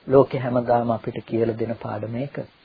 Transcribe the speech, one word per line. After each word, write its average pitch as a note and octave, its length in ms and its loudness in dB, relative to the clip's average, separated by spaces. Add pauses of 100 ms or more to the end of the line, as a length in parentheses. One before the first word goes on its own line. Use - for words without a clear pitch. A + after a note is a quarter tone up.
ලෝකේ C3 340 4
හැමදාම A#2+ 500 0
අපිට A#2 320 -4
කියලා A2+ 340 -2
දෙන A2+ 200 -4
පාඩම G#2+ 400 -8
ඒක. C#3 200 -8 (280)